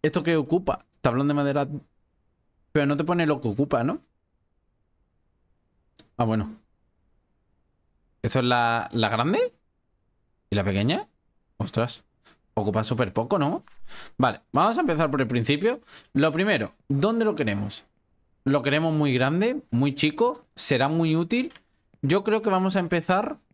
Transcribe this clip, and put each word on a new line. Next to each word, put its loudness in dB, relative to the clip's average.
¿Esto 0
qué 2
ocupa? 0
Tablón 2
de 2
madera. 0
Pero 2
no 2
te -2
pone 2
lo 0
que -2
ocupa, 0
¿no? -2
Ah, -2
bueno. -2
¿Esto 0
es 0
la, 2
la 0
grande? 0
¿Y -2
la 0
pequeña? 0
Ostras. -4
Ocupa -2
súper -2
poco, 0
¿no? -2
Vale, 0
vamos 2
a 0
empezar 0
por 0
el 0
principio. 0
Lo 2
primero, -2
¿dónde 0
lo 0
queremos? -4
¿Lo 2
queremos 0
muy 2
grande, 0
muy 2
chico? 0
¿Será 0
muy 2
útil? -2
Yo 0
creo 0
que 0
vamos 0
a 2
empezar. -2